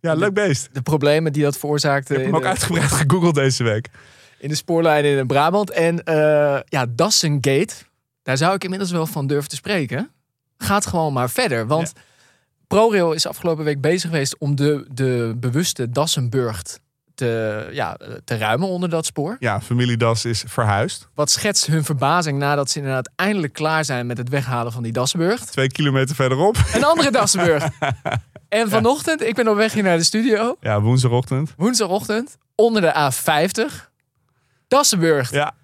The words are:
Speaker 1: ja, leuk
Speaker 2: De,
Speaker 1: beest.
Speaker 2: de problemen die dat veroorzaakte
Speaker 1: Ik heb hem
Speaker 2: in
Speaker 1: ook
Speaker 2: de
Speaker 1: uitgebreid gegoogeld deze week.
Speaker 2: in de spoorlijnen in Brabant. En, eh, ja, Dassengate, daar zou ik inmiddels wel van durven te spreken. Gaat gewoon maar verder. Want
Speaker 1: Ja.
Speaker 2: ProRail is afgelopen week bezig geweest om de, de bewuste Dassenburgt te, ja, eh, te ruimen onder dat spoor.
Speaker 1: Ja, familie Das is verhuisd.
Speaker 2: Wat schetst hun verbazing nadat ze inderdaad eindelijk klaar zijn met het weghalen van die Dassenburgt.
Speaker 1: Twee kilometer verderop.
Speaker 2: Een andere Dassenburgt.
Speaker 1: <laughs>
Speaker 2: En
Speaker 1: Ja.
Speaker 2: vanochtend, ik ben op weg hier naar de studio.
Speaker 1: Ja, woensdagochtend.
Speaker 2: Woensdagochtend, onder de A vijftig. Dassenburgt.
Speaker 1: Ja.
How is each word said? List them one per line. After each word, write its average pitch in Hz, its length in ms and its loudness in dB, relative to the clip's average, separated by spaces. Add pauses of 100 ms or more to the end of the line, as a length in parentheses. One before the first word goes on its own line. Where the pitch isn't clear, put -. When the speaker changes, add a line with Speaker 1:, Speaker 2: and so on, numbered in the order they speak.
Speaker 1:
ja, 165 140 0
leuk 196 200 0
Speaker 2:
De, 208 120 2
Speaker 1:
beest. 156 260 -2
Speaker 2:
de 135 100 -10
problemen 151 500 2
die 151 100 0
dat 143 160 0
veroorzaakte 143 540 -2
Speaker 1:
Ik 135 60 0
heb - 0 -
hem 131 100 -2
Speaker 2:
in 190 60 0
Speaker 1:
ook 160 80 2
Speaker 2:
de - 60 -2
Speaker 1:
uitgebreid 165 440 0
gegoogeld 160 420 2
deze 135 300 2
week. 110 240 -2 (500)
Speaker 2:
in 135 100 -10
de 151 60 -4
spoorlijnen 151 640 2
in 131 80 0
Brabant. 160 440 2
En, 165 340 0
eh, 151 600 2
ja, 131 240 -2
Dassengate, 147 880 0 (480)
daar 131 140 -2
zou 165 180 2
ik 190 100 -6
inmiddels 185 260 -4
wel 170 160 -2
van 156 200 -6
durven 143 220 -2
te - 80 -12
spreken. 165 540 -4 (480)
Gaat 202 280 0
gewoon 160 260 -2
maar 123 180 -2
verder. 127 360 -2
Want 160 280 -2
Speaker 1:
Ja. - 60 -20 (680)
Speaker 2:
ProRail 196 460 4
is 156 140 -2
afgelopen 156 380 -4
week 147 160 0
bezig 170 300 0
geweest 147 280 -2
om 143 180 0
de, 143 360 0
de 120 440 -2
bewuste 123 540 -2
Dassenburgt 123 880 -2 (340)
te, 113 580 -4
ja, 120 240 -6
eh, - 120 -20 (160)
te 117 120 -6
ruimen 113 320 0
onder 180 200 -4
dat 165 180 -2
spoor. 160 320 -6
Speaker 1:
Ja, 113 220 -2
familie 123 360 0
Das 113 280 0
is 117 220 -4
verhuisd. 113 680 -2
Speaker 2:
Wat 147 160 -2
schetst - 360 0
hun 156 180 0
verbazing 147 540 0
nadat 143 320 0
ze - 80 -4
inderdaad 135 380 -4
eindelijk 185 360 -2
klaar 156 320 0
zijn 127 220 -4
met 120 120 -6
het 123 100 -6
weghalen 123 440 -2
van 120 100 -8
die 113 100 -6
Dassenburgt. 165 600 -2
Speaker 1:
Twee 135 200 0
kilometer 135 420 0
verderop. 143 420 2 (180)
Speaker 2:
Een 240 100 4
andere 311 260 4
Dassenburgt. 175 580 2 (100)
Speaker 1:
<laughs> - 20 -6 (680)
Speaker 2:
En 214 100 0
Speaker 1:
Ja. 226 100 2
Speaker 2:
vanochtend, 269 540 0
ik 226 120 -2
ben 226 140 2
op 208 80 4
weg 220 160 2
hier 220 100 0
naar 185 140 4
de 165 80 2
studio. 226 560 0
Speaker 1:
Ja, 107 200 0
woensdagochtend. 127 760 2
Speaker 2:
Woensdagochtend, 214 800 -2 (180)
onder 220 280 4
de 165 140 2
A 147 160 2
vijftig. 180 760 -2 (800)
Dassenburgt. 165 640 4
Speaker 1:
Ja. 143 200 0 (120)